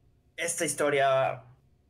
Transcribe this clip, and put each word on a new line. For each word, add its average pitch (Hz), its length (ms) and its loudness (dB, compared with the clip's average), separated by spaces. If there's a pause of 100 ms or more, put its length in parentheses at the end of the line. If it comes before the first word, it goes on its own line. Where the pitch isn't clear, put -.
(360)
"Esta 165 300 -4
historia, 139 800 0 (460)